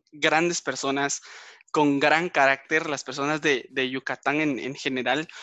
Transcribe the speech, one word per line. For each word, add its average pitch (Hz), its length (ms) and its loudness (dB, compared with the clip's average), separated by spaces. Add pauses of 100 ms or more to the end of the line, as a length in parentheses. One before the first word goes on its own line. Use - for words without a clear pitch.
(120)
grandes 156 500 0
personas, 139 600 -4 (500)
con 147 260 4
gran 151 300 4
carácter, 156 600 2
las 139 120 -4
personas 143 380 -4
de, 147 300 0
de 131 180 -2
Yucatán 135 540 -4
en, 143 160 0
en 131 160 -6
general 131 520 -2 (160)